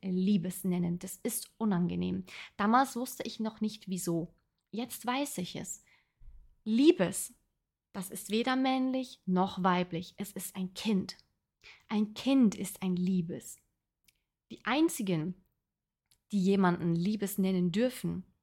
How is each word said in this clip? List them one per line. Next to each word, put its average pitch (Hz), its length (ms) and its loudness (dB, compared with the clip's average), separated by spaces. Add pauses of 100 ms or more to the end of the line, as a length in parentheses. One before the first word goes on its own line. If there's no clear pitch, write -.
Liebes 185 640 0
nennen, 175 340 0
das - 180 -12
ist - 420 -6
unangenehm. 180 640 0 (320)
Damals 240 400 2
wusste 254 280 -8
ich - 140 -10
noch 220 220 -6
nicht, 214 280 -6
wieso. 175 460 -4 (360)
Jetzt - 340 -8
weiß 262 340 -2
ich 180 180 -6
es. - 280 -10 (800)
Liebes, 226 720 4 (580)
das 190 180 -8
ist - 200 -10
weder 240 260 2
männlich 262 680 0
noch 185 360 2
weiblich, 180 540 0
es - 160 -8
ist - 240 -12
ein 185 180 -6
Kind. 202 420 0 (720)
Ein 214 260 0
Kind 262 400 4
ist - 280 -8
ein 185 140 0
Liebes. 180 640 -2 (920)
Die - 140 -12
einzigen, 190 720 2 (960)
die 202 80 2
jemanden 175 560 4
Liebes 196 420 -2
nennen 185 320 2
dürfen, 185 540 -2 (180)